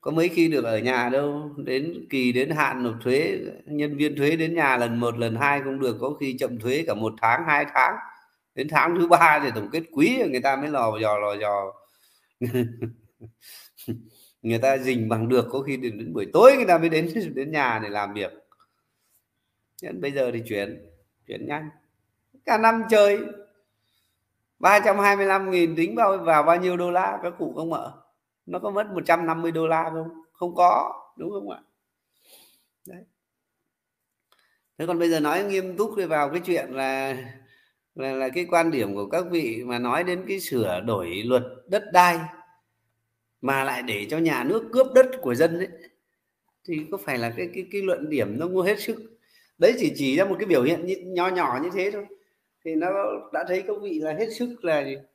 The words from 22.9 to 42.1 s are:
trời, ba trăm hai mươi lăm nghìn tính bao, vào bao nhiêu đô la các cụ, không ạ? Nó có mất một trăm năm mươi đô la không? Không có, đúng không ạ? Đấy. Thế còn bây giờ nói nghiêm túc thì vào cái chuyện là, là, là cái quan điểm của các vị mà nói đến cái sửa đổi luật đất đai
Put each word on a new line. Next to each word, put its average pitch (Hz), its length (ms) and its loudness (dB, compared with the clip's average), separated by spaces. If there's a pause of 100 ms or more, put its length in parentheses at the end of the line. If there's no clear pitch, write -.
trời, 208 280 6 (1400)
ba 202 260 6
trăm 202 140 4
hai 202 180 4
mươi 196 100 0
lăm 190 240 0
nghìn 170 260 2
tính 175 180 0
bao, 202 240 2
vào 165 240 4
bao 165 140 6
nhiêu 180 200 0
đô 175 140 -2
la 196 320 0
các 175 160 -6
cụ, 160 180 -6
không 160 160 -4
ạ? 151 80 -4 (680)
Nó 175 120 -8
có 202 120 -4
mất 208 240 -2
một 170 120 -4
trăm 170 200 2
năm 165 160 -2
mươi 170 100 -2
đô 160 140 -2
la 160 240 0
không? 160 180 -8 (240)
Không 175 220 -6
có, 175 380 4 (240)
đúng 160 140 -8
không 101 200 -10
ạ? - 80 -12 (1300)
Đấy. 185 180 -20 (1700)
Thế 160 80 -4
còn 170 120 -2
bây 170 120 4
giờ 160 100 2
nói 160 240 0
nghiêm 190 320 -4
túc 220 200 -2
thì 196 80 -2
vào 147 260 0
cái 175 140 -4
chuyện 156 260 -2
là, 135 460 -4 (800)
là, 135 180 -6
là 135 160 -2
cái 175 220 -4
quan 170 200 4
điểm 107 240 0
của 101 140 -6
các 170 220 -2
vị 123 360 -2
mà 123 120 -4
nói 123 260 0
đến 180 240 -4
cái 190 120 -4
sửa 101 400 -2
đổi 98 440 -4
luật 123 180 2 (260)
đất 208 240 -2
đai 175 260 6 (1200)